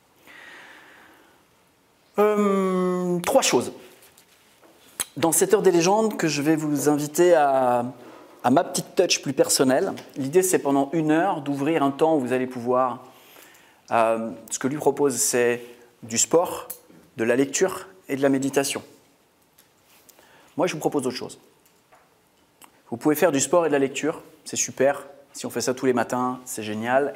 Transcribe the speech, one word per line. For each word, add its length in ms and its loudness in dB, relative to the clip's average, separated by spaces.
Euh, 1000 0
trois 220 2
choses. 320 0
Dans 140 0
cette 220 0
heure 80 4
des 100 4
légendes 460 2
que 100 0
je 140 -2
vais 140 2
vous 340 0
inviter 440 2
à, 520 2
à 80 2
ma 120 4
petite 320 -8
touch 260 2
plus 120 -6
personnelle, 600 0
l'idée 240 0
c'est 180 0
pendant 320 0
une 200 0
heure 300 0
d'ouvrir 420 -2
un 80 2
temps 240 2
où 40 2
vous 140 -2
allez 140 0
pouvoir... 580 -2
Euh, 400 2
ce 100 -8
que 80 -2
lui 100 -6
propose 380 0
c'est 480 0
du 140 -8
sport, 500 0
de 80 -4
la 140 2
lecture 500 -2
et 80 -4
de 40 -8
la 80 2
méditation. 540 -2
Moi 100 2
je 60 -4
vous 60 -8
propose 280 -2
autre 80 -4
chose. 240 -14
Vous 80 -8
pouvez 180 2
faire 160 2
du 80 2
sport 260 2
et 40 0
de 40 -2
la 60 4
lecture, 420 -4
c'est 100 -12
super. 500 -2
Si 120 -12
on 40 -10
fait 120 -6
ça 120 -2
tous 120 -6
les 80 4
matins, 520 -2
c'est 180 -10
génial 520 0